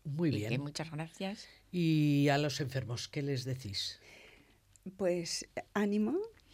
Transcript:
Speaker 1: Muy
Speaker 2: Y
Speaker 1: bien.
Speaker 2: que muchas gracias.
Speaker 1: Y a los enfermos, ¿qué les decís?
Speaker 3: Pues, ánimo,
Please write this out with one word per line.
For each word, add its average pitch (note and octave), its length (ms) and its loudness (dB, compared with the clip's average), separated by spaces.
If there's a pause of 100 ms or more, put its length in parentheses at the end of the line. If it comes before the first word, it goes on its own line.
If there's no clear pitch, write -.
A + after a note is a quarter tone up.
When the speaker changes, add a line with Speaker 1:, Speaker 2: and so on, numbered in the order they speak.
Speaker 1:
Muy D#3 260 0
Speaker 2:
Y A#2+ 80 2
Speaker 1:
bien. G#2 120 -2
Speaker 2:
que A#2 80 0
muchas D3 340 -6
gracias. F3+ 540 -8 (260)
Speaker 1:
Y D3+ 580 4
a C#3+ 100 4
los D3 200 0
enfermos, B2 480 -4
¿qué - 140 -6
les C3+ 240 -2
decís? B2+ 540 -6 (960)
Speaker 3:
Pues, F3 520 0 (260)
ánimo, G#3+ 440 2 (360)